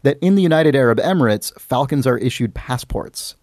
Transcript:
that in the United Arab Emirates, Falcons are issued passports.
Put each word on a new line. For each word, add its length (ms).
that 180
in 140
the 60
United 320
Arab 260
Emirates, 600
Falcons 480
are 100
issued 360
passports. 880